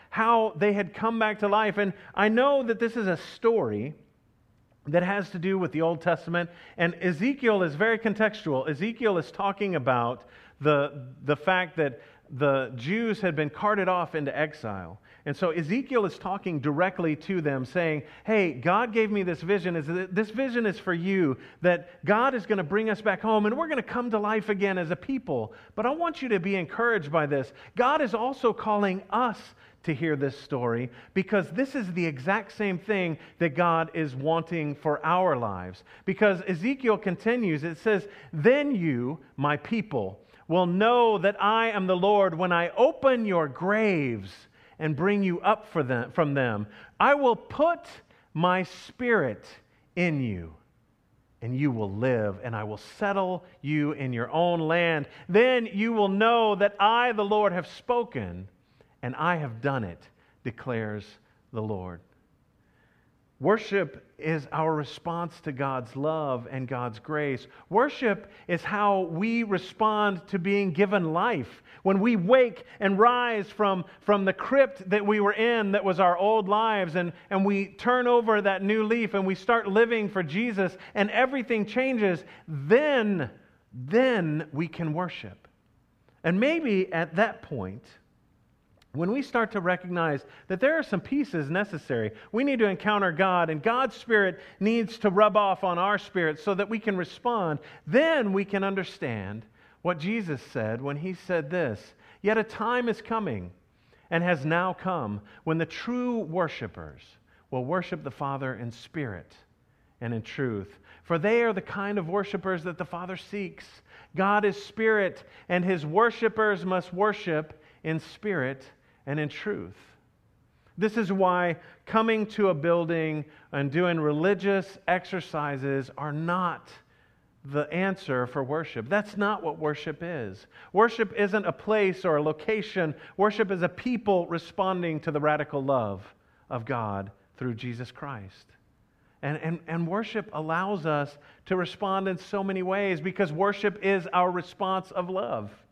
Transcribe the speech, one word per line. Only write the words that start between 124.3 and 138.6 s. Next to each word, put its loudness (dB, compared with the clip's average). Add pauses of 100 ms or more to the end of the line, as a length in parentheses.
exercises -2
are -6
not -2 (760)
the -2
answer -2
for -4
worship. -6
That's -2
not 0
what -4
worship -4
is. -8 (280)
Worship 4
isn't 0
a 0
place 0
or 4
a 2
location. -2 (240)
Worship 2
is -2
a 2
people 0
responding -2
to -4
the -2
radical 0
love 0 (460)
of -6
God -4 (280)
through -6
Jesus -10
Christ. -14 (760)